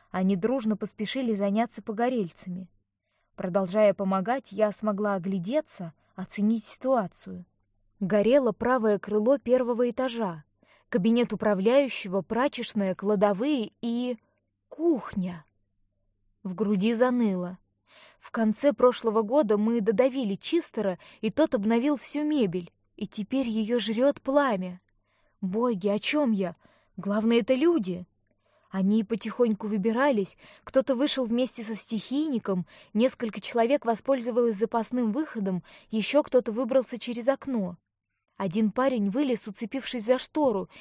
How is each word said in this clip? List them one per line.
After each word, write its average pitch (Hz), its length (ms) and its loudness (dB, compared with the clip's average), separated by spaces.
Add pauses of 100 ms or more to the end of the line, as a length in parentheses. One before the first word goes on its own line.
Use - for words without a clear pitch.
Они 190 280 2
дружно 220 400 0
поспешили 220 580 -4
заняться 202 460 -2
погорельцами. 202 880 -4 (680)
Продолжая 196 540 2
помогать, 190 580 -2
я 208 180 0
смогла 208 460 -2
оглядеться, 190 800 -4 (220)
оценить 208 500 -2
ситуацию. 190 800 -4 (560)
Горело 214 500 4
правое 220 480 0
крыло 214 380 2
первого 240 520 0
этажа, 226 540 -4 (460)
кабинет 226 420 2
управляющего, 208 920 2
прачечная, 220 720 -2
кладовые 208 840 0
и... 240 380 -4 (500)
кухня. 190 800 -2 (1000)
В 185 100 -8
груди 208 400 2
заныло. 214 640 0 (640)
В - 100 -20
конце 226 440 2
прошлого 233 480 2
года 208 360 4
мы 233 220 2
додавили 226 560 2
Чистера, 214 640 -4 (220)
и 214 100 -2
тот 302 240 2
обновил 233 400 2
всю 294 300 -4
мебель, 190 480 0 (240)
и 208 100 -6
теперь 254 400 -4
её 226 320 0
жрёт 226 400 0
пламя. 208 600 0 (580)
Боги, 208 480 -2
о 202 100 2
чём 277 360 0
я? 185 240 -2 (400)
Главное, 214 420 2
это 247 140 2
люди. 247 520 0 (640)
Они 196 340 2
потихоньку 226 640 -2
выбирались, 220 720 0 (260)
кто-то 262 320 0
вышел 269 300 0
вместе 240 380 -2
со 214 120 -8
стихийником, 226 920 -4 (260)
несколько 226 480 0
человек 233 420 2
воспользовалось 233 720 0
запасным 226 540 -2
выходом, 202 520 -4 (260)
ещё 226 320 2
кто-то 247 300 2
выбрался 247 480 0
через 233 280 -8
окно. 233 500 -2 (600)
Один 196 340 0
парень 247 380 0
вылез, 247 380 0
уцепившись 233 580 -8
за 254 140 4
штору, 240 500 -2 (120)